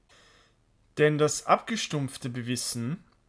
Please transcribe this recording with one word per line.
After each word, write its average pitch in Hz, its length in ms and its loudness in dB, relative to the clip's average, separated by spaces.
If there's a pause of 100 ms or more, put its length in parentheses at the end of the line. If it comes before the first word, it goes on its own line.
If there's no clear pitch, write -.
(960)
Denn 151 200 6
das 147 280 2
abgestumpfte - 840 -2
Bewissen 120 760 -4 (260)